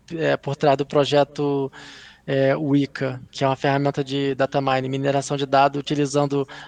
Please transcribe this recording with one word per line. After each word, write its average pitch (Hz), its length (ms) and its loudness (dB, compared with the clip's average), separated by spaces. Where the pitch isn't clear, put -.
é, 147 240 0
por 139 180 -6
trás 139 220 4
do 139 80 -2
projeto, 143 840 0
é, 139 300 2
Wicca, 139 680 -2
que - 120 -4
é 135 40 2
uma 135 80 2
ferramenta 139 480 0
de 139 320 -2
data 135 240 0
mining, 131 300 0
mineração 139 480 -2
de 139 80 -2
dados 139 340 4
utilizando 143 680 0